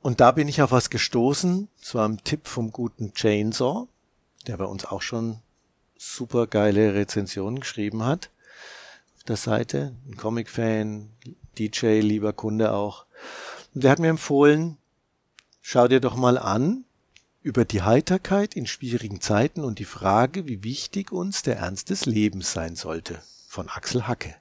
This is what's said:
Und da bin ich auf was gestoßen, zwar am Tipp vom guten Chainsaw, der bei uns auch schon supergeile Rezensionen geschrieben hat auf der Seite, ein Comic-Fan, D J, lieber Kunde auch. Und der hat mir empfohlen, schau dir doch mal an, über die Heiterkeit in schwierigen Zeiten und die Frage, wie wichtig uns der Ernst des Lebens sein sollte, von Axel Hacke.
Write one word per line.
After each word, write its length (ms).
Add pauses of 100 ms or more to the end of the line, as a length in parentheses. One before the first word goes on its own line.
Und 180
da 100
bin 160
ich 160
auf 80
was 180
gestoßen, 760 (160)
zwar 220
am 180
Tipp 240
vom 240
guten 420
Chainsaw, 760 (580)
der 100
bei 100
uns 180
auch 180
schon 380 (580)
supergeile 960
Rezensionen 640
geschrieben 460
hat 260 (840)
auf 80
der 120
Seite, 600 (100)
ein 100
Comic-Fan, 920 (480)
D 140
J, 320
lieber 280
Kunde 400
auch. 340 (680)
Und 80
der 80
hat 80
mir 120
empfohlen, 680 (840)
schau 280
dir 100
doch 160
mal 240
an, 460 (580)
über 220
die 180
Heiterkeit 720
in 140
schwierigen 520
Zeiten 440
und 160
die 40
Frage, 600
wie 160
wichtig 480
uns 320
der 140
Ernst 340
des 160
Lebens 460
sein 240
sollte, 440 (280)
von 200
Axel 380
Hacke. 340